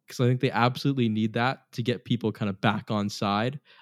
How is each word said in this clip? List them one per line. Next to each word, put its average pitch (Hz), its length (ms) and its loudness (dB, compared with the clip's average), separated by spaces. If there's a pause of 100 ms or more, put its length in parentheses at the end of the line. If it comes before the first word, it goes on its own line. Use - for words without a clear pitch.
'Cause - 120 -10
I 123 60 4
think 127 140 2
they 135 100 2
absolutely 123 580 2
need 107 260 0
that 123 380 -2
to 120 100 -4
get 113 220 -2
people 113 280 0
kinda 101 200 -4
back 110 380 -2
on 104 180 0
side. 107 520 -2 (220)